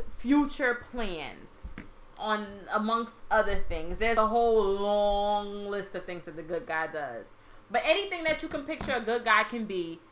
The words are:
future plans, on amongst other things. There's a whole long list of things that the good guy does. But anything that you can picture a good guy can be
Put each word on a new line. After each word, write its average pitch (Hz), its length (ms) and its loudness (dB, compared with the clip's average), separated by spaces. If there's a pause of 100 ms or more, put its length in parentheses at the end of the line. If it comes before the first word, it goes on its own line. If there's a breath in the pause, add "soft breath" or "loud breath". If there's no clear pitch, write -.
(180)
future 269 560 2 (180)
plans, 180 680 -6 (560)
on 208 280 -2 (260)
amongst 226 440 0 (140)
other 214 260 4
things. 175 420 2
There's 220 200 2
a 214 80 6
whole 226 360 6 (160)
long 208 920 2
list 202 260 -6
of 180 100 -8
things 175 220 -10
that 156 100 -12
the 165 60 -10
good 165 240 -6
guy 160 220 -2
does. 135 380 -8 (440 loud breath)
But 233 140 2
anything 359 400 2
that 311 180 0
you 320 60 -8
can 294 160 -6
picture - 280 -4
a 247 80 0
good 226 240 -2
guy 220 200 4
can 226 200 -6
be 175 340 -4 (120)